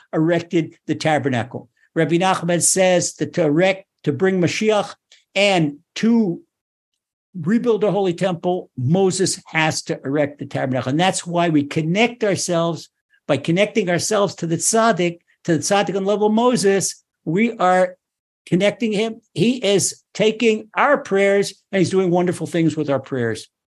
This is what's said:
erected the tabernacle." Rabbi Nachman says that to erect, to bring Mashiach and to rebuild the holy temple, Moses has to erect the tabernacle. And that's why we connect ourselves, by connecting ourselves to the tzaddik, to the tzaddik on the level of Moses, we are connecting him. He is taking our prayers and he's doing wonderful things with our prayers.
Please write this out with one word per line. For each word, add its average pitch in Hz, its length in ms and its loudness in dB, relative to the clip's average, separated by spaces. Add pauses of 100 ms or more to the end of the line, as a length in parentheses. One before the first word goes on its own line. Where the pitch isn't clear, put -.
(140)
erected 170 640 0 (100)
the 156 80 -2
tabernacle." 127 760 -2 (260)
Rabbi 160 220 2
Nachman 175 440 0
says 185 540 2
that 151 180 -6
to 170 100 0
erect, 180 440 0 (160)
to 151 80 -2
bring 185 300 0
Mashiach 208 540 0 (400)
and 185 440 2 (160)
to 220 460 0 (920)
rebuild 208 480 0
the 202 100 2
holy 190 220 0
temple, 180 640 -4
Moses 175 680 0
has 156 360 -2
to - 200 -8
erect 143 360 -2
the - 60 -10
tabernacle. 131 440 -4
And 147 100 0
that's 180 260 0
why 170 240 0
we 151 140 2
connect 180 600 -2
ourselves, 170 680 -2 (380)
by 147 100 0
connecting 190 520 0
ourselves 196 460 0
to 170 120 -8
the 165 100 -2
tzaddik, 180 600 0 (260)
to 170 80 0
the 147 60 2
tzaddik 196 360 0
on 196 80 -2
the 190 60 -2
level 214 180 0
of 214 60 0
Moses, 202 720 0 (200)
we 220 340 0
are 185 400 2 (480)
connecting 202 460 0
him. 220 300 -4 (120)
He 233 300 0
is 196 380 0 (120)
taking 220 600 0
our 247 220 2
prayers 196 760 0
and 196 80 0
he's 170 100 2
doing 185 200 2
wonderful 175 380 0
things 165 280 0
with 147 140 -4
our 135 100 0
prayers. 117 480 -6 (220)